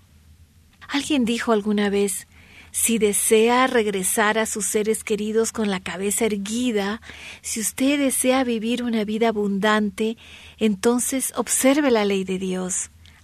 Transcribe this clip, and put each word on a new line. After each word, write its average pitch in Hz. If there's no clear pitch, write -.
Alguien 277
dijo 233
alguna 208
vez: 202
"Si -
desea 226
regresar 214
a 220
sus 202
seres 214
queridos 220
con 214
la 185
cabeza 190
erguida, 214
si -
usted 269
desea 262
vivir 233
una 226
vida 220
abundante, 214
entonces 233
observe 269
la 214
ley 196
de 185
Dios". 185